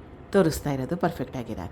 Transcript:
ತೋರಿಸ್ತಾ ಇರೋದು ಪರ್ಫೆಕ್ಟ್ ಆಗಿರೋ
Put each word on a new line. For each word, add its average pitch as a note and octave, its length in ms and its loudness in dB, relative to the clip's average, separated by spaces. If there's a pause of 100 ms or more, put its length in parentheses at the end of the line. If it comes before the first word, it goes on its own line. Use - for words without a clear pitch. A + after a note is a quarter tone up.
(340)
ತೋರಿಸ್ತಾ D#3+ 400 4
ಇರೋದು C3 280 -2
ಪರ್ಫೆಕ್ಟ್ E3+ 360 0
ಆಗಿರೋ A2 340 -6